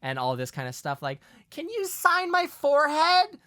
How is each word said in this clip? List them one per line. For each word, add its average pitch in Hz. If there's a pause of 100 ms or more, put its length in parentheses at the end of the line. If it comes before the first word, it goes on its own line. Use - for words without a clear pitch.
and 135
all 127
this 127
kind 131
of 123
stuff, 139
like, 139 (300)
Can 330
you 427
sign 359
my 359
forehead? 302